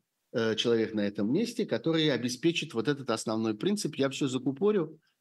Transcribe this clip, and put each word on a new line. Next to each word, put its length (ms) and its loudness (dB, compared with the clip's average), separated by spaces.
э, 220 2
человек 380 2
на 80 0
этом 300 0
месте, 340 0
который 460 2
обеспечит 640 0
вот 140 0
этот 220 -2
основной 460 0
принцип: 400 -2
"Я 140 2
все 180 -2
закупорю, 720 0